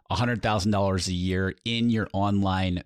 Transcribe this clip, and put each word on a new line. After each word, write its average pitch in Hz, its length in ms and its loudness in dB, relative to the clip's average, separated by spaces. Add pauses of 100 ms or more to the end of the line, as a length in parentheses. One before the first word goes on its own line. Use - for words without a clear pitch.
a 92 60 -4
hundred 120 260 0
thousand 107 300 0
dollars 98 380 0
a 92 40 -2
year 92 420 0 (120)
in 117 240 0
your 110 240 0
online 95 720 0